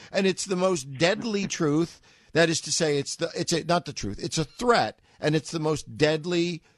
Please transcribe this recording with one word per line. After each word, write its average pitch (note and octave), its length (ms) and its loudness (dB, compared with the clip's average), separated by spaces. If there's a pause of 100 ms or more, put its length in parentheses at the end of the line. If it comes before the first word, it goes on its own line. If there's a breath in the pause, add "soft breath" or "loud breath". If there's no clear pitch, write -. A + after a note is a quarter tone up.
(140 loud breath)
And G3 140 2
it's F#3 180 0
the F#3+ 120 -2
most E3 420 0
deadly G3+ 480 0
truth. D#3 540 0 (320 soft breath)
That E3 160 4
is E3 140 0
to D3+ 100 -6
say, D3+ 260 2
it's - 180 -6
the, E3 180 -4
it's E3+ 180 -2
a, E3 120 0
not F3 200 2
the C#3+ 80 -10
truth. G#2 300 -6
It's - 160 -4
a D#3+ 60 0
threat. G3+ 540 2 (220 soft breath)
And D3+ 160 2
it's - 140 -2
the E3 100 -4
most D3+ 380 -2
deadly, E3 640 0 (140)